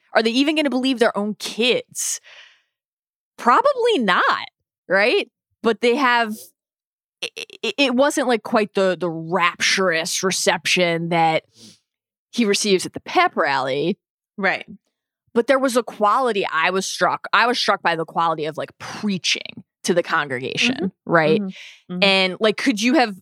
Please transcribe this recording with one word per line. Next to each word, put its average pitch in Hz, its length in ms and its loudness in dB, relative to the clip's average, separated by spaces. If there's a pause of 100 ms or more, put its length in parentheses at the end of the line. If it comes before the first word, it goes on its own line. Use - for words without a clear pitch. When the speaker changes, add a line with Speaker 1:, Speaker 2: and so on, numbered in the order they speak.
(120)
Speaker 1:
Are 226 100 4
they 226 80 0
even 285 260 0
gonna 302 120 0
believe 254 300 -2
their 233 180 2
own 208 200 -4
kids? - 840 -4 (1160)
Probably 466 600 2
not, 226 500 0 (400)
right? 226 420 0 (320)
But 226 180 0
they 240 160 2
have, 240 380 0 (880)
it, - 80 -8 (320)
it, 226 160 -4
it 269 160 2
wasn't, 277 340 2
like, 240 140 2
quite 214 320 -2
the, 190 240 2
the 175 120 -4
rapturous 170 1120 0
reception 175 880 0
that 160 340 0 (880)
he 240 120 0
receives 202 420 2
at 147 60 -12
the - 80 -12
pep 359 360 0
rally. 143 640 0 (380)
Speaker 2:
Right. 185 300 -2 (640)
Speaker 1:
But 233 140 0
there 269 120 4
was 254 180 0
a 247 60 2
quality 214 640 0
I 165 240 0
was 190 160 -2
struck, 147 460 -2
I 214 140 4
was 240 120 0
struck 196 240 0
by 170 140 0
the 160 80 -4
quality 165 420 -2
of, 151 120 -8
like, 135 200 -10
preaching - 840 -6 (180)
to 185 120 2
the 170 80 2
congregation, 143 720 -2
Speaker 2:
Mm-hmm. - 360 -6
Speaker 1:
right? 160 300 4
Speaker 2:
Mm-hmm. - 540 -12
Mm-hmm. 180 100 0
Speaker 1:
And, 190 340 2
like, 220 200 2
could 214 240 0
you 247 120 2
have 233 280 2